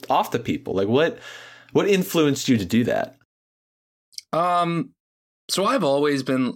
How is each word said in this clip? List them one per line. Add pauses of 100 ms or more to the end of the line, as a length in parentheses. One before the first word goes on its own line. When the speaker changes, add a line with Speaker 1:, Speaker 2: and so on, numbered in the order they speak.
Speaker 1:
off
to
people.
Like,
what, (540)
what
influenced
you
to
do
that? (1160)
Speaker 2:
Um, (580)
so
I've
always
been,